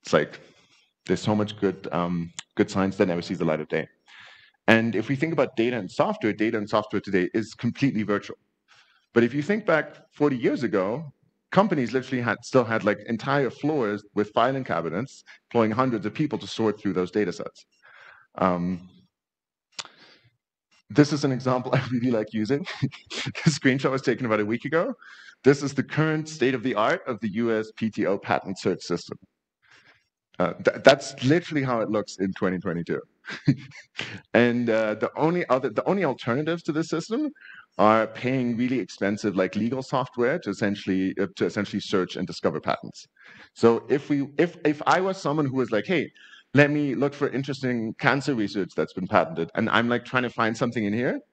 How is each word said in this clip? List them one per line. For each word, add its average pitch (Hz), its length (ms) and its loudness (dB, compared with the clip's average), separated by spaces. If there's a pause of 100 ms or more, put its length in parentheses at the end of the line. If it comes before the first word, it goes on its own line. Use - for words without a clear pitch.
It's - 100 -6
like, 78 280 0 (640)
there's 92 160 0
so 107 140 0
much 104 240 -4
good, 92 320 -2
um, 85 400 -2 (240)
good 101 120 2
science 95 280 0
that 104 100 4
never 85 160 -2
sees 90 160 -6
the 87 60 -2
light 78 160 0
of 76 80 -10
day. 80 180 -2 (840)
And 113 260 6
if - 140 -4
we 139 80 -2
think 160 160 -2
about 147 240 0
data 123 200 0
and 92 140 -6
software, 160 420 -2
data 107 240 -2
and 104 120 -4
software 104 320 -2
today 92 340 0
is 110 180 -4
completely 117 520 -2
virtual. 101 340 -4 (760)
But 117 120 6
if 120 100 0
you 147 80 -2
think 208 240 -2
back 151 300 0 (160)
forty 143 240 2
years 160 260 0
ago, 110 500 -2 (380)
companies 160 420 2
literally 127 300 -2
had, 113 220 0
still 127 200 4
had, 110 200 -2
like, 101 220 2
entire 131 440 0
floors 120 540 -2 (100)
with 104 160 0
filing 131 320 2
cabinets, 85 600 -4 (240)
employing 110 240 4
hundreds 113 340 0
of 104 80 -4
people 143 240 -2
to 98 80 -8
sort 107 340 0
through 98 120 -2
those 90 180 0
data 101 220 0
sets. - 340 -12 (680)
Um, 90 520 0 (2000)
this 143 220 4
is 143 120 -2
an 135 80 2
example 127 420 -2
<laughs> - 20 4
I 123 140 0
really 123 220 0
like 107 200 -2
using. 113 400 -2
<laughs> - 80 -8 (640)
The 160 60 6
screenshot 135 400 2
was 135 120 -2
taken 127 240 0
about 110 140 2
a 104 60 0
week 117 180 -4
ago. 170 300 0 (480)
This 147 220 6
is 139 100 -4
the 131 80 -2
current 156 460 0
state 131 260 0
of 117 80 -4
the 113 140 0
art 131 320 2
of 117 100 -4
the 113 120 -4
U 117 220 0
S 110 220 -2
P 113 160 -2
T 92 160 -2
O 98 100 2
patent 92 440 -2
search 90 220 0
system. - 360 -6 (1200)
Uh, 87 140 0 (120)
th-, - 200 0
that's - 400 6
literally 151 400 2
how 123 160 0
it 98 100 -2
looks 107 280 -2
in 95 140 0
twenty 92 260 -2
twenty-two. 85 480 -4
<laughs> - 480 -2 (800)
And, 120 360 4
uh, 110 240 0
the 107 220 -4
only 165 320 0
other, 127 200 0
the 107 160 -4
only 185 200 0
alternatives 151 600 -2
to 165 80 -6
this 160 160 -2
system 226 420 -4 (480)
are 110 280 4
paying 123 500 -2
really 123 220 0
expensive, 101 580 -2
like, 92 200 0
legal 117 260 -2
software 131 580 -2
to 107 100 -6
essentially, 98 720 -2
uh, 101 60 0 (100)
to 113 80 0
essentially 101 360 -2
search 92 360 -2
and 90 100 -4
discover 82 340 -2
patents. - 460 -6 (480)
So 117 340 4
if 143 200 0
we, 139 200 0 (100)
if, 170 260 2
if 151 220 2
I 156 140 4
was 190 200 -4
someone 147 260 0
who 131 100 -2
was 123 140 0
like, 104 160 0
"Hey, 160 240 -2 (440)
let 143 160 8
me 147 240 0
look 139 200 0
for 139 140 -2
interesting 127 720 -4
cancer 139 360 2
research 101 420 -2
that's 78 180 -2
been 92 120 -4
patented," 85 480 2
and 107 160 0
I'm, 117 180 4
like, 120 160 -2
trying 127 200 0
to 117 60 -4
find 113 260 -2
something 120 280 -2
in 101 100 0
here 151 260 -2 (120)